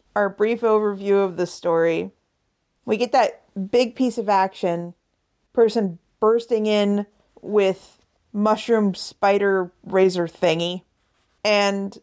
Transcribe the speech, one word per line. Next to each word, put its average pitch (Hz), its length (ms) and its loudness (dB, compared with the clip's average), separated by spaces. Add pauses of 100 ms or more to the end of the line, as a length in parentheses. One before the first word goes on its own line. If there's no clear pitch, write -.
(160)
our 202 140 0
brief 220 320 -2
overview 202 640 2
of 180 120 -6
the 175 100 -2
story, 165 640 -2 (760)
we 220 120 -2
get 233 160 -4
that 247 280 0 (300)
big 240 240 0
piece 247 240 -2
of 208 100 -4
action, 180 640 -2 (580)
person 214 460 0 (220)
bursting 226 480 0
in 202 400 0 (340)
with 196 640 -2 (260)
mushroom 214 640 0
spider 196 800 0 (100)
razor 185 460 0
thingy, 170 560 -2 (600)
and 202 600 0